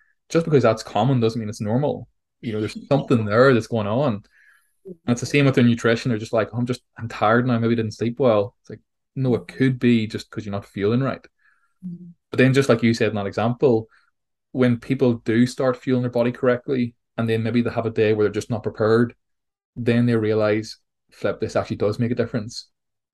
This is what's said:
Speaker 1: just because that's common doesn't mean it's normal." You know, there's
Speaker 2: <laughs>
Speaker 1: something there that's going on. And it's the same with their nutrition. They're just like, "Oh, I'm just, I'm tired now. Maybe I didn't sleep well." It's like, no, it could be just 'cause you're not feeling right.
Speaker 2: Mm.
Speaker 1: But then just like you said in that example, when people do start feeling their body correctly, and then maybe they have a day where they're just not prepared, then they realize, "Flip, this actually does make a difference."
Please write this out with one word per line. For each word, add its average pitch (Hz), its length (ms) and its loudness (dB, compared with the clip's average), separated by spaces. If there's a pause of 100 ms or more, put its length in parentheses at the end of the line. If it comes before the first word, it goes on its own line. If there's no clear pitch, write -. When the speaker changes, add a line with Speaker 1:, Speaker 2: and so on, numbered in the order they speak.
(300)
Speaker 1:
just 165 160 0
because 151 160 4
that's 113 220 2
common 123 360 0
doesn't 113 200 0
mean 107 100 -6
it's 104 120 -10
normal." 110 460 -2 (340)
You 113 120 -8
know, 107 60 -4
there's - 280 -6
Speaker 2:
<laughs> - 0 -
Speaker 1:
something 131 380 2
there 120 300 4
that's 107 120 0
going 110 200 -2
on. 113 360 -2 (640)
And 185 100 -18 (120)
it's 120 140 -2
the - 60 -6
same 143 180 2
with 131 100 2
their 127 80 4
nutrition. 117 460 2
They're 113 100 -2
just 107 140 -8
like, 107 200 0
"Oh, 113 40 -8
I'm 120 100 -2
just, 123 160 -6 (140)
I'm 113 100 -8
tired 117 400 2
now. 120 100 0
Maybe 113 160 0
I - 20 2
didn't 110 200 -2
sleep 117 240 -4
well." 107 420 2
It's - 80 -20
like, 110 120 -18 (340)
no, 131 200 0
it 95 120 -6
could 131 320 0
be 120 280 4
just - 220 -12
'cause 101 160 -12
you're 98 80 -10
not 101 120 -8
feeling 107 360 -2
right. - 240 -6 (600)
Speaker 2:
Mm. 175 260 -16 (180)
Speaker 1:
But - 80 -12
then 131 160 4
just 135 160 2
like 113 140 2
you 117 100 4
said 110 160 0
in 107 60 -4
that 101 100 -4
example, 113 640 0 (640)
when 123 280 2
people 127 360 0
do 117 320 2
start 127 300 -2
feeling 127 260 -2
their 123 80 -4
body 120 200 0
correctly, 123 640 -2 (220)
and 117 120 -2
then 113 140 0
maybe 117 180 0
they 117 80 -2
have 110 160 -4
a 113 60 -4
day 110 220 2
where 104 120 2
they're 98 60 0
just 101 180 -6
not 110 140 -6
prepared, 113 500 2 (600)
then 120 300 0
they 120 100 2
realize, 107 640 0 (340)
"Flip, - 280 -4
this - 160 -4
actually 104 220 -4
does 104 220 -2
make 120 120 -2
a 123 40 -4
difference." 113 540 -6 (440)